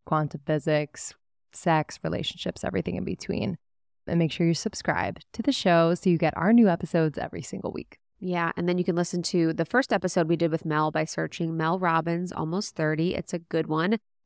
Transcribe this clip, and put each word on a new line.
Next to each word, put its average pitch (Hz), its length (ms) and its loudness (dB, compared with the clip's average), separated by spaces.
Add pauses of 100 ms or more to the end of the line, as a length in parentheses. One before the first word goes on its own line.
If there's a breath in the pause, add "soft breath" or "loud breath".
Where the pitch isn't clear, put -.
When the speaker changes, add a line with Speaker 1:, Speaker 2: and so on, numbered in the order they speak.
Speaker 1:
quantum 156 400 -2
physics, 151 680 -2 (400)
sex, - 500 0
relationships, - 600 -4
everything - 320 -2
in 180 80 -4
between. 190 540 -4 (500)
And 170 100 0
make 165 140 2
sure 170 160 0
you 165 80 4
subscribe - 640 -4 (140)
to 226 100 -8
the 277 80 0
show 170 420 4
so 185 160 0
you 170 80 6
get 156 180 0
our 196 160 2
new 233 160 8
episodes 165 520 0
every - 240 -8
single - 280 -8
week. - 280 -10 (200)
Speaker 2:
Yeah, 175 380 -2
and 175 100 0
then 180 120 2
you 180 40 2
can 175 120 2
listen 175 280 0
to 165 300 2
the 165 120 0
first - 280 2
episode 180 340 2
we 170 80 2
did 160 160 0
with 160 140 -4
Mel 156 240 2
by 156 160 -2
searching 165 500 -4
Mel 160 220 0
Robbins, 170 560 0
Almost 165 420 -4
Thirty. 156 380 0
It's - 220 -6
a 170 40 -2
good 165 280 -2
one. 170 320 0 (260)